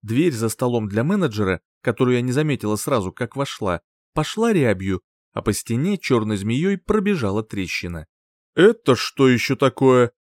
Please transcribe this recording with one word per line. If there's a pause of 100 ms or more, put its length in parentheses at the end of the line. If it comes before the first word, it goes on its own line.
Дверь
за
столом
для
менеджера, (200)
которую
я
не
заметила
сразу,
как
вошла, (320)
пошла
рябью, (320)
а
по
стене
черной
змеей
пробежала
трещина. (500)
«Это
что
еще
такое?» (120)